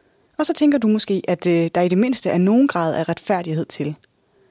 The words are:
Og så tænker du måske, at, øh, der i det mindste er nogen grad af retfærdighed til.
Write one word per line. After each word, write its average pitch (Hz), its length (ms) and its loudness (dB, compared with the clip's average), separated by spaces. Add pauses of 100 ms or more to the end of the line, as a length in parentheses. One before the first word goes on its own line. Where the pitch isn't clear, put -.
(380)
Og 311 80 0
så 330 80 0
tænker 294 240 2
du 226 100 0
måske, 214 400 0
at, 180 200 -2
øh, 170 280 2
der 175 60 2
i 180 60 2
det 180 100 2
mindste 233 320 0
er - 80 0
nogen 214 300 4
grad 165 280 -2
af 160 140 -2
retfærdighed 170 560 -4
til. 151 300 -6 (560)